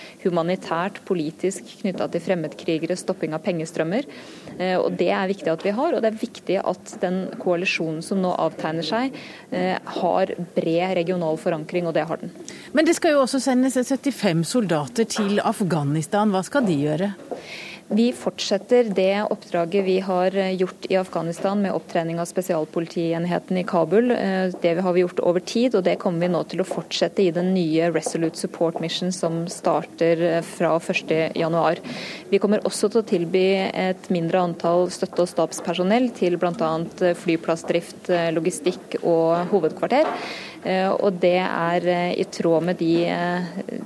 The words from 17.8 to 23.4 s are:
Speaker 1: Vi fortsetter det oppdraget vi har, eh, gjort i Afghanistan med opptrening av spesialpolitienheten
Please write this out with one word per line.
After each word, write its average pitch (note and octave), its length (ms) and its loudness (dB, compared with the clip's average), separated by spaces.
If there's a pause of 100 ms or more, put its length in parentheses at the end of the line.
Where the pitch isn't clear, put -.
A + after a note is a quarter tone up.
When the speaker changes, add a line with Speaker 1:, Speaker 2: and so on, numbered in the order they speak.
Speaker 1:
Vi A3+ 240 4
fortsetter A3+ 800 2
det G3 300 4 (100)
oppdraget E3+ 480 0
vi F#3 140 2 (100)
har, F#3 320 0
eh, F#3+ 160 0
gjort F#3 380 -2
i F#3 40 4
Afghanistan F#3 680 -2
med F#3 120 0
opptrening E3 480 -2
av E3+ 80 -4
spesialpolitienheten E3+ 1300 -2